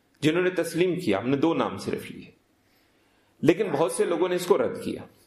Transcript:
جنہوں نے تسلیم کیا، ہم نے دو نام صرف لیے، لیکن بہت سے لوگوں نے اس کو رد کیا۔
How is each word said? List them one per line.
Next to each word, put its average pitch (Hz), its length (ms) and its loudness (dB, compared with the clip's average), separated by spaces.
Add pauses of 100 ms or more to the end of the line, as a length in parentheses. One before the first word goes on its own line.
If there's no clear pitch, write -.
(220)
جنہوں 160 200 2
نے 180 100 2
تسلیم 165 480 0
کیا، 98 180 0
ہم 117 120 -2
نے 139 80 2
دو 160 160 2
نام 104 240 -2
صرف - 320 -6
لیے، - 200 -18 (1120)
لیکن 175 280 4
بہت 165 220 2
سے 208 120 0
لوگوں 170 240 0
نے 180 80 0
اس 175 100 -4
کو 190 120 4
رد 110 260 -2
کیا۔ - 180 -6 (240)